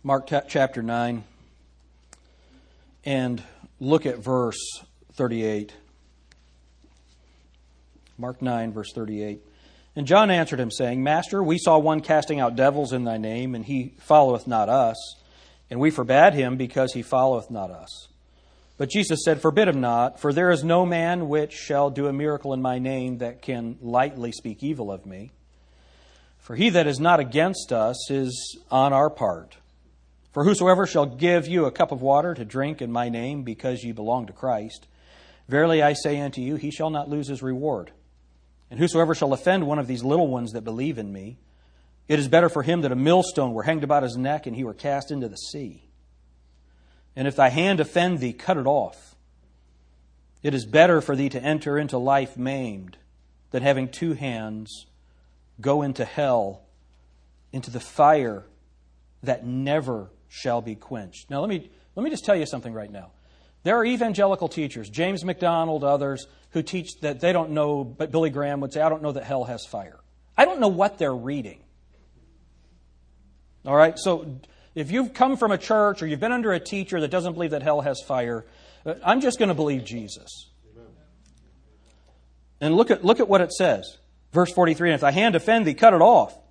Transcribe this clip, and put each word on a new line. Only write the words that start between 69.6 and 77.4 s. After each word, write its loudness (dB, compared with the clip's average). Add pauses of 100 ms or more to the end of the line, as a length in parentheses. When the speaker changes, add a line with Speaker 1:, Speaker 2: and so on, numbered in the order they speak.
Speaker 1:
fire." -14 (340)
I 8
don't -4
know 4
what 0
they're -2
reading. -10 (2000)
All 2
right? 8
So -4 (380)
if -6
you've -2
come 2
from 2
a 0
church 0
or -6
you've -4
been -2
under -2
a 0
teacher -6
that -2
doesn't -2
believe -4